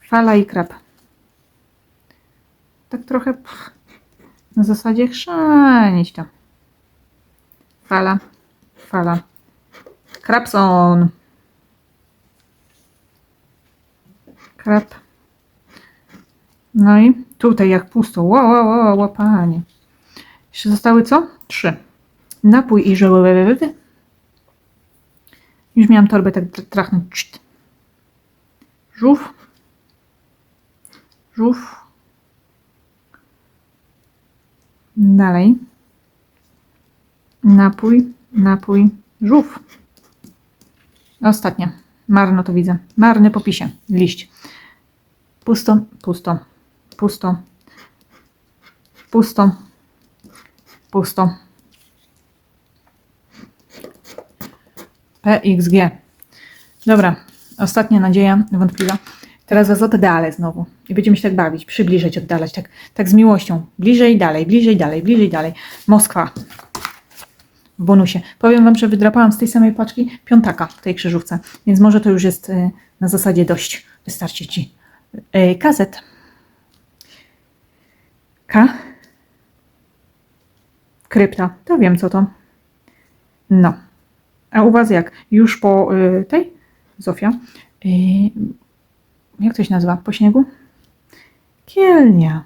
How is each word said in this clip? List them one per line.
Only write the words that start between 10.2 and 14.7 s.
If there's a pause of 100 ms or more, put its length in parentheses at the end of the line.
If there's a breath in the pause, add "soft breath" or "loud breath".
Krabson. (3500)
Krab. (1800 soft breath)